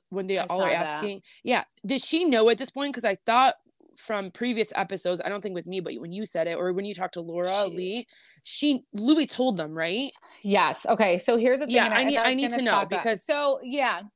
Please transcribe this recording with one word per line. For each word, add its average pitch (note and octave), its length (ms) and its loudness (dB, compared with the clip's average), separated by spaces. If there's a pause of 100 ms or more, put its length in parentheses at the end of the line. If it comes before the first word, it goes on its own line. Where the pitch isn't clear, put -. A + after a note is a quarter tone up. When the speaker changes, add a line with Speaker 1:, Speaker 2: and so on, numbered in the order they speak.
(100)
Speaker 1:
when F#3 180 -6
they F#3+ 100 0
Speaker 2:
I E3+ 60 0
Speaker 1:
all F3+ 180 -2
are F3+ 80 2
Speaker 2:
saw D#3+ 80 2
that. E3+ 80 0
Speaker 1:
asking. F#3+ 360 -6 (200)
Yeah. A#3 220 0 (200)
Did B3+ 180 0
she E4 220 0
know A#3 260 6
at A3+ 80 2
this B3+ 120 -8
point? C#4 240 -4
'Cause A#3 100 -8
I G3+ 120 0 (100)
thought B3 300 6 (420)
from G3+ 320 -6
previous A3+ 460 -2
episodes, F3+ 480 -2
I - 60 -4
don't G3+ 100 -6
think G3+ 140 -8
with E3+ 120 -6
me, F#3 140 -4
but D#3+ 140 -8
when E3 180 -10
you G#3 140 -6
said E3 220 -2
it E3+ 100 -4
or F3+ 160 0
when G3 100 -2
you G#3 100 -6
talked F#3 200 -6
to F3 80 -8
Laura F3 460 -2
Speaker 2:
She E3+ 60 -8
Speaker 1:
Lee, F#3 320 -6 (360)
she, - 500 0
Louis C4 340 2
told B3 300 0
them, D#3 160 -6
right? F3 400 -4 (300)
Speaker 2:
Yes. G3 440 2
Okay. G#3 300 4
So A#3 220 2
here's B3+ 220 4
the D4+ 60 -2
thing, B3 100 2
Speaker 1:
Yeah, A3+ 100 6
Speaker 2:
and G#3+ 80 0
Speaker 1:
I B3 100 4
need, C#4+ 140 2
Speaker 2:
and A3+ 80 2
I - 0 -
Speaker 1:
I - 20 4
Speaker 2:
was C4 80 2
Speaker 1:
need C4+ 140 0
to A#3+ 60 0
Speaker 2:
gonna C4+ 80 0
Speaker 1:
know A3+ 80 2
Speaker 2:
talk G3 160 2
about F3+ 140 -2
Speaker 1:
because A3 220 -2
Speaker 2:
So, C#4+ 380 0
yeah, B3 400 -2 (140)